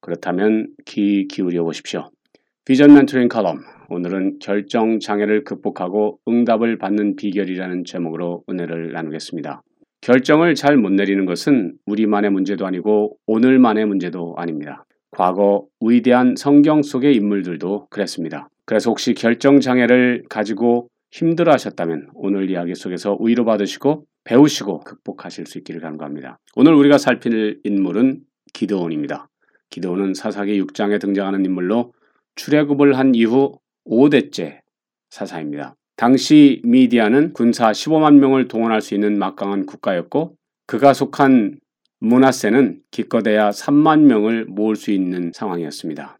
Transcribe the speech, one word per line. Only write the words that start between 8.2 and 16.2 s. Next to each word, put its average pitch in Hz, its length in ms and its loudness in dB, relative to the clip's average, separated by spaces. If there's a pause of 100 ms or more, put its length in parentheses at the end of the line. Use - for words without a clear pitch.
은혜를 85 420 -8
나누겠습니다. 78 720 -10 (380)
결정을 151 560 2
잘 143 200 2
못 104 160 2
내리는 98 320 0
것은 92 500 -2 (120)
우리만의 104 440 0
문제도 95 360 -2
아니고 104 500 -2 (100)
오늘만의 113 600 4
문제도 87 500 -6
아닙니다. 73 480 -10 (280)
과거 98 540 0 (140)
위대한 120 560 2